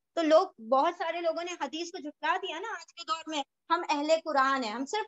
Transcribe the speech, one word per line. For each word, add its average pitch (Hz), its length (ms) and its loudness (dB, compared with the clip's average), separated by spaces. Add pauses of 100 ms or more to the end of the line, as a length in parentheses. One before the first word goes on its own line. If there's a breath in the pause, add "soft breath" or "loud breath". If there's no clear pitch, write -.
(180)
तो 330 60 2
लोग, 320 300 6 (160)
बहुत 294 280 4
सारे 339 240 -4
लोगों 330 220 -2
ने 349 180 -8
हदीस 320 300 -6
को 359 80 -10
झुठला 302 380 -4
दिया 359 220 -6
ना 440 120 -8
आज 349 200 -12
के 339 120 -18
दौर 320 260 -4
में, 311 140 -4 (260)
हम 339 140 2
अहले 302 360 2
कुरान 269 440 2
हैं, 214 100 -4
हम 247 140 -4
सिर्फ 427 200 -2